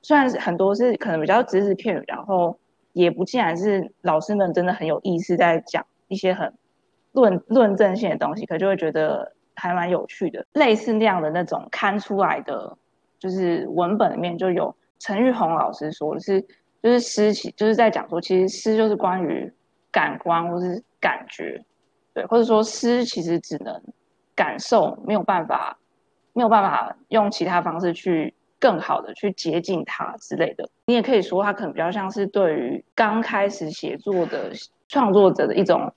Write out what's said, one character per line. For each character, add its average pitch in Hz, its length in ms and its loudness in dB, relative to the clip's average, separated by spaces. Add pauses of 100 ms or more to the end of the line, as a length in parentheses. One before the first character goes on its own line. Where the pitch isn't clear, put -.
虽 302 120 2
然 269 140 6
是 247 100 -2
很 175 160 -2
多 196 200 2
是 233 240 2
可 220 120 -4
能 165 80 0
比 151 80 -2
较 220 160 4
只 190 200 0
字 202 120 2
片 190 220 -2
语， - 100 -8
然 - 160 -10
后 180 340 0 (360)
也 175 180 4
不 165 140 -2
尽 254 160 -2
然 170 160 0
是 196 360 0 (100)
老 156 180 2
师 208 140 -4
们 190 180 2
真 175 120 2
的 180 80 0
很 160 140 -4
有 156 160 0
意 175 160 -2
思 175 180 -2
在 165 300 2
讲 - 180 -6 (240)
一 190 80 -6
些 185 160 0
很 175 200 -4 (600)
论-， 208 360 4
论 220 280 4
证 196 180 4
性 214 160 -2
的 165 60 -2
东 156 200 -4
西， 220 100 -10
可 165 100 -6
就 180 100 0
会 196 100 2
觉 160 160 -2
得 151 400 -2 (220)
还 180 200 -4
蛮 175 160 -2
有 175 160 -2
趣 - 240 -6
的。 - 220 -12
类 254 240 4
似 226 160 -4
那 214 120 2
样 190 160 2
的 151 100 -2
那 175 120 -2
种 - 300 -6
刊 202 260 -2
出 196 200 -4
来 160 240 0
的， 101 340 -10 (420)
就 190 100 -8
是 185 420 -2
文 180 280 0
本 196 140 2
里 - 40 -6
面 170 220 -6
就 185 120 -2
有 165 240 -2 (260)
陈 202 200 -4
玉 254 120 4
红 196 220 0
老 - 180 0
师 151 200 -8
说， 151 220 -6
就 165 60 -8
是， 190 200 0 (420)
就 226 80 4
是 247 100 4
诗 214 320 0
其-， - 240 -6
就 214 100 0
是 220 80 4
在 226 160 4
讲 - 180 -6
说， 170 120 -4
其 185 180 0
实 190 100 4
诗 220 280 -2
就 220 120 4
是 208 60 2
关 185 300 -2
于 - 280 -6 (400)
感 151 260 0
官 170 320 0
或 175 100 -4
是 180 220 -4 (180)
感 139 280 -2
觉， - 340 -12 (500)
对， - 140 -6
或 220 100 0
者 233 80 6
说 220 200 4
诗 240 400 0
其 180 180 -6
实 170 160 0
只 160 200 -8
能 87 220 -10 (540)
感 147 240 -2
受， 180 480 2
没 208 80 0
有 190 80 0
办 175 240 -2
法， - 320 -4 (540)
没 247 100 0
有 226 60 4
办 214 140 6
法 135 340 -2 (120)
用 208 220 2
其 - 140 -4
他 175 180 0
方 170 180 -4
式 175 120 -2
去 165 420 -2 (240)
更 202 220 4
好 - 200 -2
的 - 140 -14
去 208 180 -4
接 170 280 -4
近 170 240 -4
它 - 340 -8
之 - 160 -12
类 - 200 0
的。 - 140 -10 (180)
你 240 80 2
也 233 80 2
可 262 120 0
以 196 80 4
说 180 200 0
它 208 100 0
可 208 120 -6
能 151 80 -8
比 - 60 -10
较 165 120 -2
像 196 200 -6
是 202 160 -2
对 190 280 2
于 135 300 -4 (100)
刚 220 260 2
开 202 280 -2
始 165 220 -6
写 151 260 -8
作 185 300 -2
的 - 240 -6 (380)
创 226 240 2
作 190 180 8
者 147 160 0
的 107 80 -2
一 196 80 4
种 165 340 2